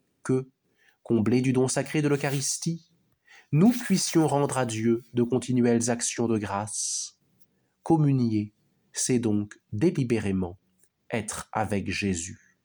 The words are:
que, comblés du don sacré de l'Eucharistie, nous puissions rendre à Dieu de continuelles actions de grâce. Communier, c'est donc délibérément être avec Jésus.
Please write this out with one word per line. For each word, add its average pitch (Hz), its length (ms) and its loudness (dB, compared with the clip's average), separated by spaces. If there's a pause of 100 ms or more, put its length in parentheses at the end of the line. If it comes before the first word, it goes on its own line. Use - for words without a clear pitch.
(240)
que, 131 240 -2 (540)
comblés 117 400 2
du 131 120 2
don 131 140 2
sacré 143 360 -2
de 143 40 0
l'Eucharistie, 143 840 -4 (600)
nous 180 200 6
puissions 175 560 0
rendre 139 320 0
à 127 60 2
Dieu 113 380 0 (100)
de 120 100 2
continuelles 120 640 2
actions 117 380 -2
de 110 100 2
grâce. - 800 -6 (640)
Communier, 127 720 2 (380)
c'est - 280 0
donc 104 400 -2 (120)
délibérément 107 880 -2 (500)
être - 420 -6
avec 101 380 -2
Jésus. 92 500 -4 (260)